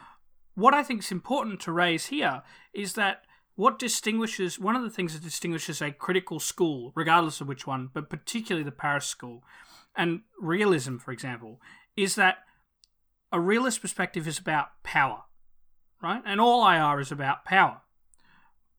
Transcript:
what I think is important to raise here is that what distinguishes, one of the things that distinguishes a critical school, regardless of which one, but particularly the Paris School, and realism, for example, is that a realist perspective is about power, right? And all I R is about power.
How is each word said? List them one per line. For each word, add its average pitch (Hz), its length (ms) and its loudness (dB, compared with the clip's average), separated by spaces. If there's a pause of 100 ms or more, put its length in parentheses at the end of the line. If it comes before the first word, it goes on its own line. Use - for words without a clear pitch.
(540)
what 240 200 6
I 285 80 4
think 247 180 -6
is - 120 -8
important 214 480 -4
to 170 120 -6
raise 170 340 2
here 180 360 -2 (300)
is 202 220 -6
that 196 280 -2 (340)
what 233 220 2
distinguishes, 220 800 -2
one 208 180 0
of 254 60 -2
the 220 80 -8
things 175 220 -4
that 156 100 -12
distinguishes 160 600 -6
a 147 80 -4
critical 180 480 -4
school, 139 560 -2
regardless 160 460 2
of 139 80 -8
which 135 180 -10
one, 131 260 -6
but 147 160 -8
particularly 180 560 -4
the 143 60 -8
Paris 143 360 -2
School, 123 360 -12 (540)
and 170 240 0 (180)
realism, 165 580 2
for 127 160 -12
example, 117 480 -12 (360)
is 196 180 0
that 190 240 4 (920)
a 175 80 0
realist 226 400 2
perspective 175 460 -6
is 156 120 -6
about 151 300 0 (140)
power, 135 400 2 (800)
right? 196 220 -2
And 202 160 0
all 240 220 6
I 180 160 8
R 147 220 4
is 139 120 -6
about 143 320 -4
power. 180 380 4 (960)